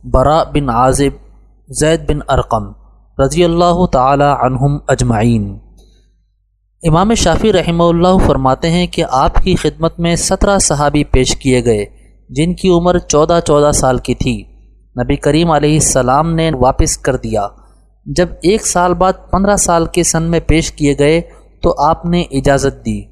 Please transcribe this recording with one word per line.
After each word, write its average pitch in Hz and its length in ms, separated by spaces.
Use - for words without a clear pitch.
براء 135 400
بن 143 160
عازب، 135 640
زید 156 300
بن 147 100
ارقم 120 340
رضی 147 220
اللہ 175 480
تعالی 139 320
عنہم 143 540
اجمعین۔ 113 720
امام 170 300
شافعی 214 400
رحمہ 170 300
اللہ 175 420
فرماتے 135 440
ہیں 175 180
کہ 170 220
آپ 143 260
کی 185 200
خدمت 156 440
میں 170 160
سترہ 196 420
صحابی 147 460
پیش - 340
کیے 127 280
گئے 107 200
جن 156 240
کی 185 160
عمر 175 280
چودہ، 165 480
چودہ 147 260
سال 143 260
کی 120 180
تھی۔ 113 280
نبی 135 120
کریم 156 360
علیہ 151 220
السلام 143 600
نے 160 200
واپس 131 440
کر 135 180
دیا۔ 110 320
جب 156 220
ایک 202 240
سال 180 260
بعد 180 200
پندرہ 196 240
سال 175 300
کے 165 180
سن 160 200
میں 165 160
پیش 156 320
کیے 143 280
گئے 151 220
تو 170 220
آپ 160 220
نے 175 160
اجازت 135 640
دی۔ 104 160